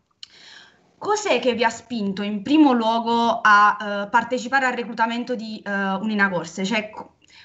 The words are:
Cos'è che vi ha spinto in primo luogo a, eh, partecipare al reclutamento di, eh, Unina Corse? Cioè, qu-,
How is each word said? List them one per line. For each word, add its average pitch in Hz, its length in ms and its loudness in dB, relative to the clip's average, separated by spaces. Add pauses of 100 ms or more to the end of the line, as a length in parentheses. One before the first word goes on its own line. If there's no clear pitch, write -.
(1000)
Cos'è 381 420 -2
che 240 140 0
vi 226 100 -2
ha 220 60 2
spinto 202 520 -6
in 208 200 -6
primo 285 300 6
luogo 233 680 0
a, 208 340 6 (280)
eh, 202 40 -10
partecipare 247 580 0
al 240 80 -2
reclutamento 233 600 -4
di, 220 300 -10
eh, 202 60 -8
Unina 196 600 -2
Corse? 175 340 -6
Cioè, 208 260 -4
qu-, - 200 -18 (340)